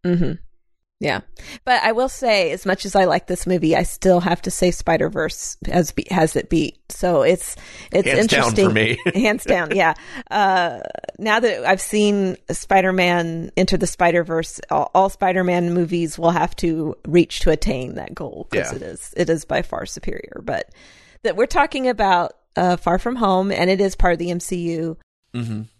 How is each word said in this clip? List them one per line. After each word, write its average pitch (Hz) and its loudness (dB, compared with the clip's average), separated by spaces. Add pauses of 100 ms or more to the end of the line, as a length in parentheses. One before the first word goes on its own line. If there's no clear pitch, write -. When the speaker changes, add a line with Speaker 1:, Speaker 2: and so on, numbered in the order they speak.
Speaker 1:
Mm-hmm. 175 2 (680)
Yeah. - -2 (440)
But 254 2
I 226 2
will 247 0
say, 202 0
as 185 -6
much 190 0
as 196 -8
I 190 6
like 170 0
this - -6
movie, 160 2
I 170 2
still 180 4
have 175 -2
to 190 -4
say 180 0
Spider-Verse - -2 (100)
has 170 0
be-, - -6
has 170 2
it - -4
beat. 160 -2 (120)
So 170 0
it's, 170 2 (340)
it's 180 2
Speaker 2:
Hands 147 2
down 131 2
Speaker 1:
interesting. 147 4
Speaker 2:
for 107 2
me. 110 2
<laughs> - -2
Speaker 1:
Hands 214 0
down, 165 0
yeah. 165 4 (360)
Uh, 185 0 (380)
now 214 0
that 208 0
I've 190 2
seen 202 2 (140)
Spider-Man 175 2
Into - 2
the 185 2
Spider-Verse, 165 0 (100)
all, 147 0
all 190 4
Spider-Man 180 0
movies 170 -2
will 165 2
have 170 -2
to 160 -2 (140)
reach 165 2
to 170 4
attain 135 -2
that - -10
goal, - -12
'cause - -2
Speaker 2:
Yeah. - -8
Speaker 1:
it - -10
is, - -14
it 165 0
is 165 0
by 143 -2
far - -8
superior. - -10
But - -6 (540)
that 190 0
we're 226 2
talking 262 0
about, 196 0 (220)
uh, 180 2
Far 175 0
From 247 -4
Home, 196 2
and 180 0
it 190 2
is 196 0
part 180 4
of 170 -2
the 175 -4
M 175 -4
C - -6 (140)
U. 165 -6 (340)
Speaker 2:
Mm-hmm. 113 -6 (180)